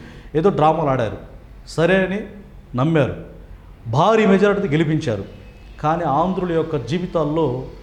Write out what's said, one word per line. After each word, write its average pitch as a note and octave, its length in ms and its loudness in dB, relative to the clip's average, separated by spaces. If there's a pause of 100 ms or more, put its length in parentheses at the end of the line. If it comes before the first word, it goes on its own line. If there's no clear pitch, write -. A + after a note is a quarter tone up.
(360)
ఏదో E3 140 2
డ్రామాలు D#3 400 2
ఆడారు. A2+ 280 -2 (500)
సరే F3 280 2
అని F#3+ 240 0 (560)
నమ్మారు, C3 400 2 (720)
భారీ F#3+ 380 4
మెజారిటీతో G3 420 4
గెలిపించారు. C#3+ 560 0 (580)
కానీ E3 220 0
ఆంధ్రుల F3 480 0
యొక్క D#3 340 -2
జీవితాల్లో D3+ 760 -2 (200)